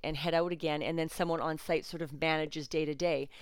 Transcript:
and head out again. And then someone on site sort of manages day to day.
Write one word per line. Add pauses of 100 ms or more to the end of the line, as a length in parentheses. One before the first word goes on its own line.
and
head
out
again.
And
then
someone
on
site
sort
of
manages
day
to
day. (120)